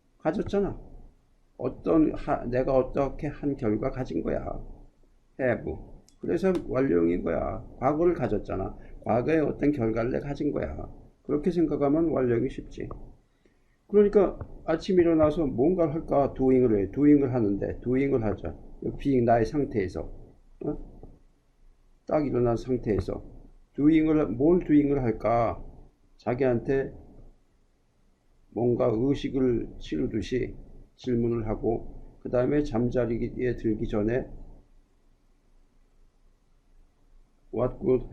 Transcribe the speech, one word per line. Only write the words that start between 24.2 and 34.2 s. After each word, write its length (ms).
뭘 360
도잉을 380
할까? 600
자기한테 760
뭔가 440
의식을 720
치르듯이 720
질문을 540
하고, 720
그 100
다음에 320
잠자리에 920
들기 320
전에 400